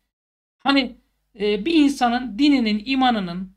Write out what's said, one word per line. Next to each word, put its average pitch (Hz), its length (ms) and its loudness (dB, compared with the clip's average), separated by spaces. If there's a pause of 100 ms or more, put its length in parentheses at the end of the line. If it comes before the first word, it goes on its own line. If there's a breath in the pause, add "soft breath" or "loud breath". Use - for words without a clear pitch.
(580)
Hani, 269 380 -2 (440)
e, 208 240 -2
bir 339 100 -2
insanın 254 640 0
dininin, 233 480 2
imanının, 214 720 -2